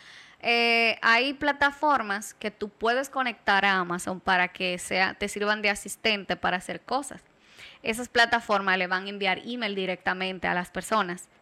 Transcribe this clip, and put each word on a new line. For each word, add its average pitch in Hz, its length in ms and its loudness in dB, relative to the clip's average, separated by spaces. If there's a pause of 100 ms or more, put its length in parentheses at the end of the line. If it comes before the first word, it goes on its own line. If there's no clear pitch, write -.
(400)
eh, 233 600 2
hay 233 320 4
plataformas 285 1000 0
que 208 160 -6
tú 208 180 -8
puedes 247 400 -2
conectar 214 560 2
a 190 140 4
Amazon 175 420 -4
para 180 260 4
que 180 300 -4
sea, 190 380 0
te 202 120 -4
sirvan 208 340 -2
de 208 100 2
asistente 202 640 -2
para 175 180 0
hacer 180 240 -8
cosas. - 420 -6 (600)
Esas 233 280 -4
plataformas 226 680 2
le 180 100 0
van 185 180 -2
a 202 40 -10
enviar 196 360 -2
email 226 280 -4
directamente 185 760 -4
a 175 60 2
las 175 160 -2
personas, 185 600 -4 (120)